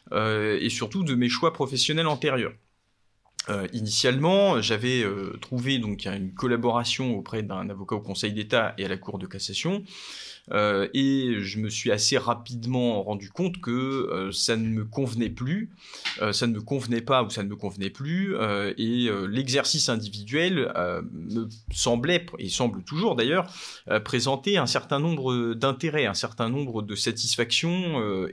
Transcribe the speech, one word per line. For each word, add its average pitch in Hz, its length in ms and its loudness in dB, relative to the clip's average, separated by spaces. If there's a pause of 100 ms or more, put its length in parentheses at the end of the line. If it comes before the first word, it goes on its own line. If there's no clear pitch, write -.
(140)
euh, 107 460 2
et 110 100 2
surtout 123 340 -2
de 143 100 2
mes 120 160 4
choix 160 240 2
professionnels 151 540 2
antérieurs. 139 460 0 (960)
Euh, 98 240 -2
initialement, 135 880 4
j'avais, 117 420 2
euh, 98 380 -4
trouvé 127 380 0
donc 104 260 -4
une 95 260 -4
collaboration 120 840 0
auprès 107 240 -4
d'un 95 280 -4
avocat 98 260 -6
au 104 40 0
Conseil 104 340 -4
d'État 107 440 2
et 98 80 -4
à - 20 -2
la 95 100 -2
Cour 101 200 -8
de 92 80 -8
cassation, 160 580 -4 (680)
euh, 104 420 4
et 135 460 2
je 98 180 -4
me 110 120 0
suis 110 220 0
assez 110 280 4
rapidement 120 800 0
rendu 101 300 -4
compte 185 280 -2
que, 120 120 -4
euh, 123 600 0
ça 113 260 2
ne 113 100 0
me 110 180 0
convenait 117 460 -2
plus, 160 400 -4 (500)
euh, 104 120 2
ça 123 120 0
ne 117 80 2
me 107 80 -4
convenait 117 400 -2
pas 127 220 4
ou 101 80 -4
ça 107 100 -4
ne 98 80 -4
me 104 60 -8
convenait 98 340 -4
plus, 175 460 -2
euh, 101 420 0
et, 120 300 2
euh, 98 180 0
l'exercice 131 640 0
individuel, 117 840 0
euh, 87 260 -2 (100)
me 110 380 -4 (220)
semblait, 147 560 2 (100)
et 98 100 -6
semble 98 360 0
toujours 165 320 0
d'ailleurs, 160 360 2 (360)
euh, 107 120 4
présenter 135 600 2
un 131 80 2
certain 139 320 0
nombre 127 560 0
d'intérêts, 139 500 2
un 101 80 2
certain 113 340 -2
nombre 123 360 -2
de 104 100 -6
satisfactions, 123 1080 0
euh, 95 340 0